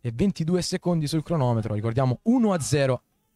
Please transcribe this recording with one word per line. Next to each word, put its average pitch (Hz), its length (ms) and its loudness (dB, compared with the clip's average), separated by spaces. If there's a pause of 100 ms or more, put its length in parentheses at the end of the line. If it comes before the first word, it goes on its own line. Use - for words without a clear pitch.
e 123 120 -6
ventidue 175 500 0
secondi 175 440 -2
sul 156 160 -2
cronometro. 120 520 0
Ricordiamo 117 500 0
uno 226 280 4
a 175 80 0
zero 135 420 0 (340)